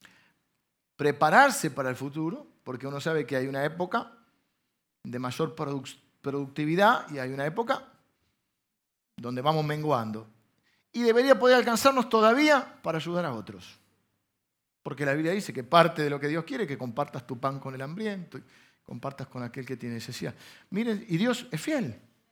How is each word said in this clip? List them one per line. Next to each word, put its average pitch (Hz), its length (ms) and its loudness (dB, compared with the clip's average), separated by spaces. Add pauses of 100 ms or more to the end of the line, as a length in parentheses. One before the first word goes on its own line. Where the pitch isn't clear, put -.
(960)
prepararse 156 760 4
para 131 200 -4
el 127 40 -4
futuro, 156 520 -8 (180)
porque 127 220 -10
uno 139 140 -8
sabe 156 260 -2
que 135 100 -2
hay 131 100 -2
una 135 180 -4
época 180 480 -4 (920)
de 120 140 -8
mayor 143 360 -4
produc-, 143 440 -8 (240)
productividad 151 880 0
y 143 80 -10
hay 127 120 -6
una 139 140 -6
época 226 400 -2 (1300)
donde 123 240 -6
vamos 156 220 2
menguando. 127 640 -4 (640)
Y 233 100 -4
debería 240 360 6
poder 247 180 6
alcanzarnos 240 520 4
todavía 247 760 4
para 160 160 -2
ayudar 175 280 -4
a 131 80 -4
otros. 101 440 -14 (1040)
Porque 143 220 -6
la 139 80 2
Biblia 160 200 0
dice 196 200 -4
que 120 120 -8
parte 160 380 6
de 147 80 0
lo 143 80 -4
que 143 100 -4
Dios 165 160 -2
quiere 247 200 -6
es 156 40 -8
que 139 100 -8
compartas 131 480 -6
tu 123 120 -8
pan 135 220 -4
con 135 140 -10
el 131 80 -10
hambriento, 180 560 -8
y 123 60 -20 (380)
compartas 135 440 -12
con 127 160 -10
aquel 120 240 -10
que 127 100 -8
tiene 120 200 -8
necesidad. 120 380 -10 (360)
Miren, 220 380 -4
y 165 100 0
Dios 240 320 0
es 156 100 -6
fiel. 226 400 -4 (320)